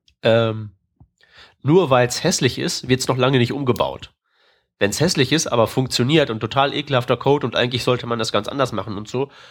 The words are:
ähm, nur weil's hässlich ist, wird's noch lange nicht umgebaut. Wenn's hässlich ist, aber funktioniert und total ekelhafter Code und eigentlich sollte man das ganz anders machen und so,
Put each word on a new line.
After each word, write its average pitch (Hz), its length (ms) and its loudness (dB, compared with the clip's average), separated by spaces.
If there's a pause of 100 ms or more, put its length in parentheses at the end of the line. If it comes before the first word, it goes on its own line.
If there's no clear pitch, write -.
(220)
ähm, 113 540 2 (880)
nur 156 260 4
weil's 123 340 4
hässlich 131 360 0
ist, 135 280 -6
wird's 127 200 -4
noch 131 100 0
lange 131 220 2
nicht 120 120 2
umgebaut. 98 640 -4 (680)
Wenn's 104 200 0
hässlich 151 320 2
ist, 156 140 0
aber 117 200 2
funktioniert 131 600 0
und 110 100 -6
total 135 340 0
ekelhafter 135 440 -2
Code 143 280 2
und 110 120 -4
eigentlich 123 260 0
sollte 123 240 0
man 120 100 -2
das 110 140 -4
ganz 107 160 0
anders 131 240 -2
machen 104 260 -6
und 107 120 -12
so, 135 200 -4 (220)